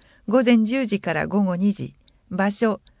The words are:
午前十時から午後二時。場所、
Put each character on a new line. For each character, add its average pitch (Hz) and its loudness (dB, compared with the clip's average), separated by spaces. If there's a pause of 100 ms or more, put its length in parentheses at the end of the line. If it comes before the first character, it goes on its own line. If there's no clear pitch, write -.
(260)
午 247 4
前 226 0
十 247 -2
時 208 -2
か 175 -4
ら 151 -2
午 196 2
後 185 0
二 196 2
時。 135 -8 (340)
場 190 0
所、 214 -2 (200)